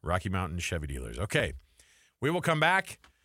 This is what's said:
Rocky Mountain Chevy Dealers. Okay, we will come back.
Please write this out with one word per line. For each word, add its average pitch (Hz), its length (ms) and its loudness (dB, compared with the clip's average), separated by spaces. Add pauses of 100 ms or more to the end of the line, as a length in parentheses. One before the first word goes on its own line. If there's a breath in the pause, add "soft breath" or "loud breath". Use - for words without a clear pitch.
Rocky 90 280 0
Mountain 90 320 -2
Chevy 80 260 -2
Dealers. 62 320 -6
Okay, 107 360 0 (640 soft breath)
we 139 100 2
will 175 120 0
come 160 180 2
back. 180 400 2 (240 soft breath)